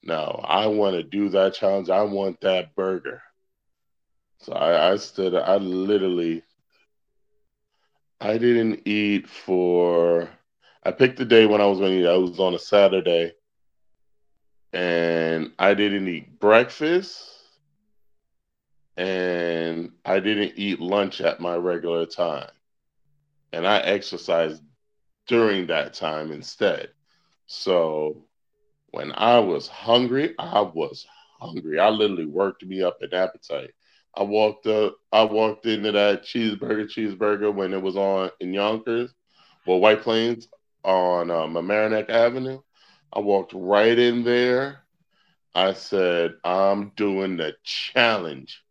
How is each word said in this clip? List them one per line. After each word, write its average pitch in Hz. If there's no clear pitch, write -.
No, 78
I 98
wanna 101
do 101
that 95
challenge. 98
I 95
want 98
that 92
burger." 90
So -
I, 82
I 101
stood, 95
I 92
literally, 92
I 110
didn't 117
eat 104
for, 87
I -
picked 127
the 131
day 113
when 107
I 101
was 98
gonna 95
eat. 90
I 87
was 90
on 92
a 85
Saturday, 92
and 85
I 98
didn't 101
eat 82
breakfast, 151
and 85
I 95
didn't 101
eat 101
lunch 95
at -
my 87
regular 85
time. -
And 82
I 104
exercised 85
during 107
that 78
time 78
instead. -
So 78
when 73
I 120
was 87
hungry, 127
I 104
was 80
hungry. 82
I 101
literally 104
worked 92
me 92
up 87
an -
appetite. 71
I 101
walked 107
up, 107
I 110
walked 107
into 107
that 101
cheeseburger, 107
cheeseburger 104
when 98
it 95
was 92
on 98
in 92
Yonkers, 113
well, 92
White 107
Plains 117
on, 90
um, 82
Mamaroneck 107
Avenue. 131
I 98
walked 98
right 101
in 120
there. 123
I 95
said, 87
"I'm 98
doing 95
the 78
challenge." 92